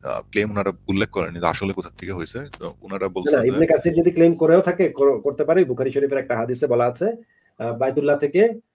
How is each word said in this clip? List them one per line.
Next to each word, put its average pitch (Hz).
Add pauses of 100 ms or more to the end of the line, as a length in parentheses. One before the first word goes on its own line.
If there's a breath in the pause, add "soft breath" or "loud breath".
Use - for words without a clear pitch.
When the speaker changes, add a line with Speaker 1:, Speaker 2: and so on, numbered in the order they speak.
Speaker 1:
আহ, 57 (100)
ক্লেম 104
ওনারা 98 (160)
উল্লেখ 98
করেনি 85
যে 85
আসলে 98
কোথা 92
থেকে 90
হয়েছে। 92 (140)
তো 85
ওনারা 95
Speaker 2:
না, -
Speaker 1:
বলছেন 95
Speaker 2:
না, 123
Speaker 1:
যে 120
Speaker 2:
ইবনে 139
কাসির 165
যদি 170
ক্লেম 165
করেও 160
থাকে, 180
কর-, 139
করতে 143
পারে। 170
বুখারী 127
শরীফের 139
একটা 123
হাদিসে 123
বলা 120
আছে, 185 (420 soft breath)
আহ, 117
বাইতুল্লাহ 143
থেকে 185 (160)